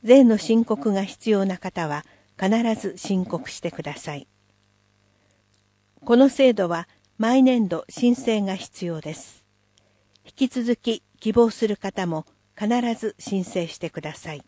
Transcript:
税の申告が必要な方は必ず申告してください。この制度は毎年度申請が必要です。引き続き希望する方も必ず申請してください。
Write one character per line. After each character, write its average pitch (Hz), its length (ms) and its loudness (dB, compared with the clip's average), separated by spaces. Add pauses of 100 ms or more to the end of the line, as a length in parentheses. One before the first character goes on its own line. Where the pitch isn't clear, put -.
税 254 220 8
の 220 140 6
申 226 260 2
告 214 280 -2
が 196 120 -2
必 - 260 -6
要 196 140 2
な 185 140 -4
方 180 300 -8
は 147 160 -6 (360)
必 190 100 0 (300)
ず 185 160 -8
申 190 280 -4
告 - 260 -8
し - 100 -14
て 165 100 -6
く - 120 -14
だ 147 140 -10
さ - 200 -12
い。 135 100 -16 (1800)
こ 233 120 4
の 269 120 8
制 262 260 4
度 196 140 -2
は 170 200 -4 (300)
毎 240 240 4
年 247 260 4
度 165 200 -6
申 240 260 0
請 220 280 -2
が 190 140 -4
必 - 300 -12
要 165 140 -6
で 156 140 -10
す。 - 300 -20 (800)
引 - 240 -4
き - 0 -
続 240 280 -2
き - 260 -6 (180)
希 220 140 -4
望 233 160 6
す 220 180 -4
る 202 80 -2
方 190 300 -6
も 160 180 -4 (340)
必 214 100 -4 (300)
ず 220 200 -6
申 190 260 -4
請 175 220 -4
し - 120 -14
て 170 120 -8
く - 100 -12
だ 147 140 -12
さ 160 200 -14
い。 143 140 -16